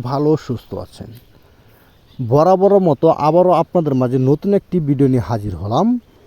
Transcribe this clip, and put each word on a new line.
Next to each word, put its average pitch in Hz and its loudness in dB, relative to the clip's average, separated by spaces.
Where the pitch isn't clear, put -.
ভালো 139 -2
ও 156 2
সুস্থ - -10
আছেন। - -16
বরাবর 175 2
মতো 160 2
আবারও 175 2
আপনাদের 160 0
মাঝে 127 0
নতুন 147 0
একটি 185 -2
ভিডিও 139 0
নিয়ে 123 0
হাজির 104 -6
হলাম। 113 -2